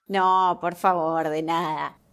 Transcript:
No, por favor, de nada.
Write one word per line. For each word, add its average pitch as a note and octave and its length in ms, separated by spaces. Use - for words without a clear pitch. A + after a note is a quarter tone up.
No, F#3 520
por E3+ 160
favor, E3 540
de D#3 140
nada. D#3+ 560